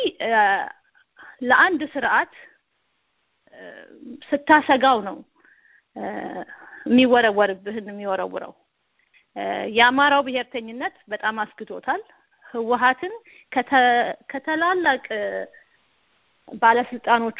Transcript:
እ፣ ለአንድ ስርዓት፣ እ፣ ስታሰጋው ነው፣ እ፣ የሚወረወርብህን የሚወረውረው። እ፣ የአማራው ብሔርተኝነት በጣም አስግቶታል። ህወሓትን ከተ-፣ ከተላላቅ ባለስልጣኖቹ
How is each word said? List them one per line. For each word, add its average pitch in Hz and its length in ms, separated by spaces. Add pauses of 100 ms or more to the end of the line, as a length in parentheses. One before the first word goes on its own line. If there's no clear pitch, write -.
(220)
እ፣ 220 100 (1120)
ለአንድ 269 480
ስርዓት፣ 254 440 (1120)
እ፣ - 140 (640)
ስታሰጋው 262 800
ነው፣ 190 160 (760)
እ፣ 208 80 (840)
የሚወረወርብህን 208 1000
የሚወረውረው። 190 680 (840)
እ፣ 202 80 (280)
የአማራው 269 520
ብሔርተኝነት 247 720 (120)
በጣም 214 300
አስግቶታል። 214 640 (440)
ህወሓትን 247 680 (380)
ከተ-፣ 262 300 (460)
ከተላላቅ 311 800 (1500)
ባለስልጣኖቹ 226 880